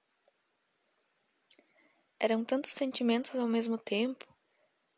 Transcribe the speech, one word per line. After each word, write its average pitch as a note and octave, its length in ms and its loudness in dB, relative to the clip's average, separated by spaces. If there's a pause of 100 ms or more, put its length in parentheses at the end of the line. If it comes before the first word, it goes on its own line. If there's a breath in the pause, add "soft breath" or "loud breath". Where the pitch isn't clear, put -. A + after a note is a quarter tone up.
(2250 soft breath)
Eram A3+ 280 0
tantos C4+ 260 -2
sentimentos B3+ 640 0
ao A#3+ 100 0
mesmo A3+ 320 0
tempo A#3 480 -2 (720)